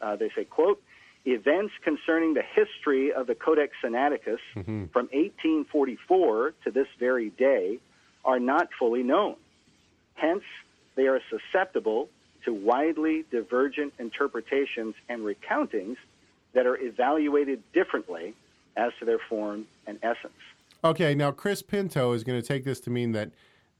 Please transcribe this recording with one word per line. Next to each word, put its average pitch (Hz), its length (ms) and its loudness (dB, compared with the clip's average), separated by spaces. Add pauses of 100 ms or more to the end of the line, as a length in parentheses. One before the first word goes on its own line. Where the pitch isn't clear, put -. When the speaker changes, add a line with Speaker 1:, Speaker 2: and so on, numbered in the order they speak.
Speaker 1:
Uh, 107 160 -4
they 110 180 -2
say, 107 80 -4
quote, 180 400 0 (420)
"Events 139 480 0 (100)
concerning 160 500 0
the 123 100 0
history 143 680 2
of 127 140 -2
the 123 60 0
Codex 147 400 2 (100)
Sinaiticus 123 560 0 (160)
Speaker 2:
Mm-hmm. 104 320 -6
Speaker 1:
from 120 260 0
eighteen 160 580 0
forty-four 135 840 2 (120)
to 123 40 0
this 131 180 0 (120)
very 123 320 0
day 120 480 2 (460)
are 131 160 4
not 143 260 2 (100)
fully 123 240 2
known. 151 360 2 (760)
Hence, 165 280 0 (520)
they 135 120 2
are 131 220 2
susceptible 117 800 -2 (340)
to 120 100 -2
widely 156 760 2
divergent 131 680 -2
interpretations 120 960 -4 (120)
and 120 160 -8
recountings 113 720 -4 (580)
that 127 140 4
are 123 100 0
evaluated 139 840 0 (100)
differently 107 600 -2 (400)
as 117 240 0
to 117 60 -8
their 113 140 2 (100)
form 107 360 -4 (220)
and 104 160 -12
essence." 117 300 -4 (500)
Speaker 2:
Okay, 160 320 4
now 143 160 2
Chris 196 320 -4
Pinto 160 500 0
is 113 100 -2
gonna 123 180 -2
take 139 220 -4
this 131 180 -4
to 120 100 -6
mean 120 220 -2
that 107 180 -4 (480)